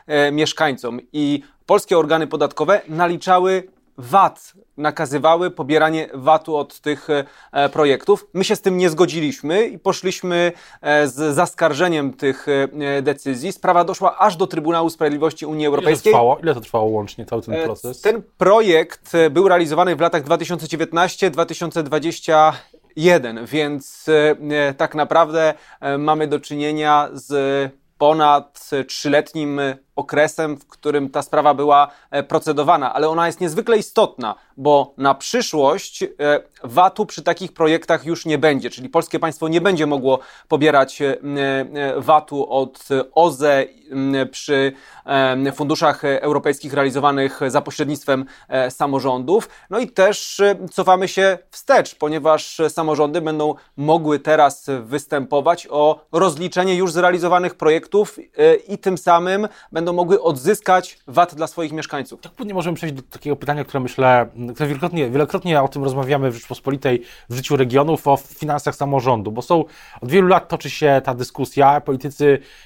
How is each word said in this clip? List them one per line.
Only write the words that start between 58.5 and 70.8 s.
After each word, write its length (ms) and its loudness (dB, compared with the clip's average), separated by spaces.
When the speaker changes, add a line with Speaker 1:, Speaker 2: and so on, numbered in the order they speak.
Speaker 1:
i 240 -4
tym 200 -4
samym 500 0
będą 200 -4
mogły 300 0
odzyskać 840 0
vat 280 0
dla 120 -6
swoich 260 -8
mieszkańców. 480 -10
Speaker 2:
Tak 120 -20
płynnie 220 -12
możemy 220 -4
przejść 180 -8
do 80 -14
takiego 340 -8
pytania, 280 -6
które 160 -6
myślę, 460 2
które 140 -4
wielokrotnie, 420 -4
wielokrotnie 520 0
o 60 0
tym 160 -8
rozmawiamy 460 -2
w 40 -6
Rzeczpospolitej, 680 -4
w 60 -10
życiu 220 -2
regionów, 520 2
o 80 4
finansach 580 -6
samorządu, 580 0
bo 100 -8
są, 220 2
od 100 -10
wielu 180 4
lat 200 4
toczy 220 -6
się 340 2